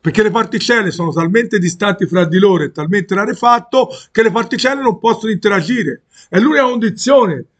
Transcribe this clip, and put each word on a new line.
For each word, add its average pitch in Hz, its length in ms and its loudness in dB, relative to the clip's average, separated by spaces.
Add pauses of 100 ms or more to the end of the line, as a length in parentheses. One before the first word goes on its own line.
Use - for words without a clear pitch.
perché 170 220 0
le 214 80 2
particelle 220 600 0
sono 165 220 -4
talmente 202 460 0
distanti 180 480 -2
fra 180 180 2
di 165 140 0
loro 190 260 4
e 139 80 -8
talmente 180 420 -2
rarefatto 240 760 0 (200)
che 220 120 0
le 226 80 2
particelle 233 500 -2
non 240 180 0
possono 226 320 -2
interagire. 196 760 -2 (260)
È 175 80 2
l'unica 285 260 4
condizione 226 800 0 (140)